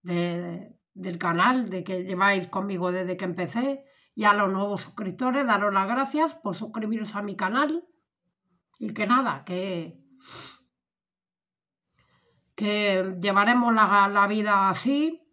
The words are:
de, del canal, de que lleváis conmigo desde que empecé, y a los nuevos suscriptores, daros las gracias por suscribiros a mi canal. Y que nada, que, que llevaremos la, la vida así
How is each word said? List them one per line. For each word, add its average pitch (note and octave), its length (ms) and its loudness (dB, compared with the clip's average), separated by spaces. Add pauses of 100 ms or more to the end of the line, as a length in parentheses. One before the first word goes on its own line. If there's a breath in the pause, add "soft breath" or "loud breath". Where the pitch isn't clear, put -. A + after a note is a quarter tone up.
de, F3 720 -4 (160)
del F#3 240 -8
canal, F#3 540 2
de F#3 120 -6
que F#3 220 -6
lleváis F#3+ 440 0
conmigo F#3+ 440 -4
desde F#3 240 -4
que F#3 80 -6
empecé, G#3 600 -4 (280 soft breath)
y G#3+ 120 -6
a G#3 80 6
los G3+ 200 2
nuevos G3 300 -2
suscriptores, B3 640 -2
daros G#3 260 2
las G3 140 2
gracias C#4 480 0
por F3+ 220 -6
suscribiros A3 580 -6
a G3+ 80 -6
mi G3+ 140 -8
canal. C#4 500 -2 (920)
Y A3 140 -8
que G#3+ 140 -4
nada, G#3+ 380 0
que, F3+ 580 -6 (2500 loud breath)
que G3+ 640 0
llevaremos A3 520 4
la, G3+ 360 6
la G3+ 180 4
vida G#3 420 2
así C#4+ 540 0 (100)